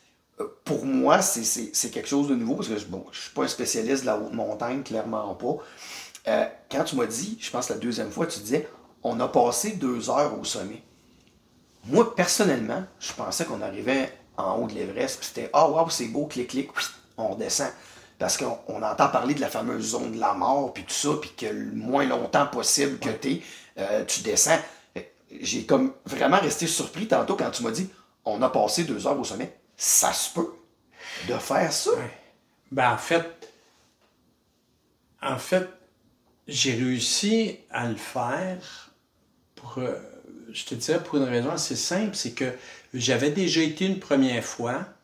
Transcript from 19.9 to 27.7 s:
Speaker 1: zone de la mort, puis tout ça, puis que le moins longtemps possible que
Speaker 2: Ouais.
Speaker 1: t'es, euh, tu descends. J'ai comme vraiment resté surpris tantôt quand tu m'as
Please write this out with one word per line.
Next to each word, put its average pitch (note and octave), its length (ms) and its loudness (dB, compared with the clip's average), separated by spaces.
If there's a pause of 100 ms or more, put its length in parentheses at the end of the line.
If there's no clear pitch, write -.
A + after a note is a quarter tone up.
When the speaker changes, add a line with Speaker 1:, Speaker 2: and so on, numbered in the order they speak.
Speaker 1:
zone A#2 220 -4
de A2+ 60 -6
la G#2 140 2
mort, B2+ 400 2
puis F#2 100 -12
tout - 100 -8
ça, D3 160 0 (100)
puis - 160 -10
que A2+ 120 -6
le G#2+ 240 -6
moins B2 340 0
longtemps B2+ 420 2
possible C3 520 0
que C3 100 -4
Speaker 2:
Ouais. G#2+ 80 -4
Speaker 1:
t'es, D#3 240 -2 (360)
euh, G2+ 280 0
tu - 160 -2
descends. D3 380 4 (840)
J'ai - 240 -4
comme C3+ 260 4 (140)
vraiment C#3+ 340 4
resté E3 260 0
surpris E3+ 420 -2
tantôt C3+ 280 2
quand - 160 -2
tu - 100 -6
m'as A2+ 100 -2